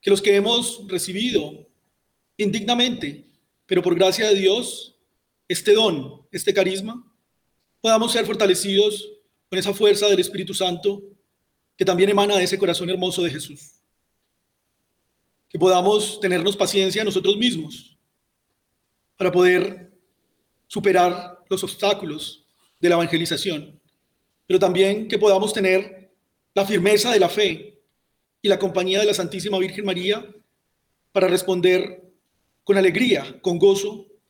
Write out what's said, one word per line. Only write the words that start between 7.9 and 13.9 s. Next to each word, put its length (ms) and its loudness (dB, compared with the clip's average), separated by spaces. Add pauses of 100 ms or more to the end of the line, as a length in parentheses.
ser 120 0
fortalecidos 840 0 (440)
con 80 -4
esa 140 -4
fuerza 360 2
del 120 2
Espíritu 320 -6
Santo 500 -4 (720)
que 100 -2
también 260 2
emana 260 2
de 80 2
ese 140 -4
corazón 320 -2
hermoso 320 -4
de 80 -2
Jesús. 500 -16 (1700)